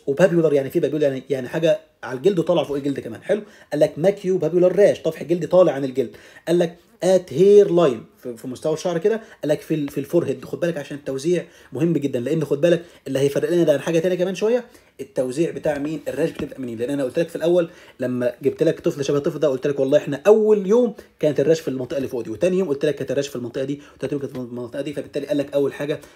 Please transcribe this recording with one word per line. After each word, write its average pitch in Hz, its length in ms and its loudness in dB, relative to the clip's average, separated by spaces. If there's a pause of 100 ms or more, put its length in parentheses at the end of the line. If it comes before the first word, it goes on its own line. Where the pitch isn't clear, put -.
وبابيولار 160 460 2
يعني 135 180 2
في 175 100 -2
بابيول 151 220 -2
يعني، 135 280 0
يعني 127 180 -4
حاجه 160 320 0 (220)
على 123 140 -8
الجلد 170 220 0
وطالع 160 260 0
فوق 139 120 -6
الجلد 139 240 -4
كمان. 113 220 -12
حلو؟ 214 200 -2 (300)
قال 147 80 0
لك 151 180 2
ماكيو 185 400 0
بابيولار 175 380 2
راش، 185 260 6
طفح 160 200 -4
جلدي 160 240 -2
طالع 180 260 6
عن 139 120 -4
الجلد. 127 260 -2 (380)
قال 175 100 2
لك 170 180 -2 (280)
at 185 260 2
hair 196 380 8
line، 160 540 0
في، 120 140 -10
في 135 120 -14
مستوى 156 260 -4
الشعر 165 240 -4
كده. 202 220 0 (220)
قال 185 60 -6
لك 147 120 0
في - 140 -4
ال-، 143 140 -4
في - 100 -10
الفورهيد. 139 460 -2
خد - 160 -12
بالك 170 160 -2
عشان 143 200 -10
التوزيع 139 480 -4 (280)
مهم 165 200 0
جدًا، 135 280 -2
لان 147 240 -2
خد 143 160 -2
بالك 170 240 4 (220)
اللي 135 120 -2
هيفرق 143 320 0
لنا 175 140 4
ده 151 80 6
عن 139 80 0
حاجه 165 180 0
تانية 170 180 0
كمان 180 180 -2
شويه 233 300 -2 (360)
التوزيع 139 500 -2
بتاع 147 280 -4
مين؟ 147 300 -6
الراش 151 220 -2
بتبدا - 280 -10
منين؟ 117 200 -8
لان 123 120 -4
انا 143 140 -2
قلت 123 140 -4
لك 170 100 0
في - 80 -8
الاول 170 340 2 (300)
لما 123 320 -2 (100)
جبت 139 200 0
لك - 180 0
طفل 139 240 -4
شبه 143 120 0
الطفل 147 220 -4
ده، 147 100 2
قلت 135 180 -2
لك 143 140 -2
والله 135 180 4
احنا 165 280 -6
اول 214 400 6
يوم 226 280 2 (260)
كانت 147 200 2
الراش 156 200 2
في - 80 -10
المنطقه 131 280 -6
اللي 131 120 -4
فوق 123 120 -6
دي، 110 100 -8
وتاني 180 280 0
يوم 190 100 0
قلت 143 160 -2
لك 147 100 0
كانت 135 160 -8
الراش 135 180 -2
في - 80 -10
المنطقه 123 280 -6
دي، 143 160 -6 (160)
وتالت 135 160 -6
يوم 143 80 -4
كانت 135 120 -8
في 135 60 -10
المنطقه 120 440 -10
دي. 147 100 -8
فبالتالي 139 340 -8
قال 143 120 -2
لك 139 160 -2
اول 139 180 2
حاجه 147 280 -6 (160)